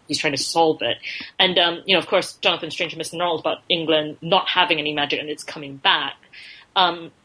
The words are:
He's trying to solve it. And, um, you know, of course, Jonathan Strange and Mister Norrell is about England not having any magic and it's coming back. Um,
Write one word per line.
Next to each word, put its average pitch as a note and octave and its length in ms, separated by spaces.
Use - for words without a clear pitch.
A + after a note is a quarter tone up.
He's D3 100
trying D3+ 160
to C3+ 80
solve D#3+ 400
it. A#2 160
And, F#3 220
um, E3+ 260
you F#3+ 80
know, E3+ 60
of - 80
course, F#3 300
Jonathan E3 340
Strange D#3+ 220
and D#3+ 40
Mister D#3+ 200
Norrell F3 180
is D#3 60
about - 180
England D#3 520
not F3 280
having F3 300
any D3+ 160
magic C#3+ 240
and D3+ 100
it's D3+ 140
coming C#3 340
back. D#3 380
Um, E3+ 360